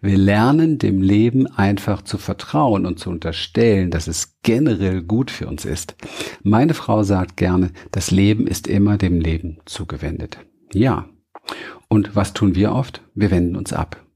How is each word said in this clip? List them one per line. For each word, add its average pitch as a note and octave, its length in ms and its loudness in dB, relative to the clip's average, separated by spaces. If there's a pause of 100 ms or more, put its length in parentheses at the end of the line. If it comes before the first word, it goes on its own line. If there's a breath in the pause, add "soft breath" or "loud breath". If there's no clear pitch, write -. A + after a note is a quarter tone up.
Wir G2 160 2
lernen, C3 600 4
dem G2 220 0
Leben A2+ 460 4
einfach G2+ 560 -2
zu - 160 -8
vertrauen A2 680 -2
und F2+ 140 -6
zu - 100 -10
unterstellen, F2+ 800 0
dass E2 160 -4
es - 360 -8
generell G#2 600 0
gut A2 280 -2
für - 160 -10
uns - 180 -10
ist. - 320 -8 (460 loud breath)
Meine A#2 320 4
Frau G#2+ 300 0
sagt F#2 340 -2
gerne, F2+ 320 2 (200 loud breath)
das - 200 -4
Leben G2+ 360 2
ist - 200 -6
immer G2+ 320 2
dem F2 200 2
Leben D#2+ 460 -4
zugewendet. D#2+ 760 -10 (360)
Ja. G2 340 2 (800 loud breath)
Und G#2 280 2
was G2+ 160 0
tun G2 220 2
wir G2+ 180 2
oft? - 300 -4 (120)
Wir G2 160 2
wenden F2 260 0
uns - 160 -8
ab. - 320 -6 (100)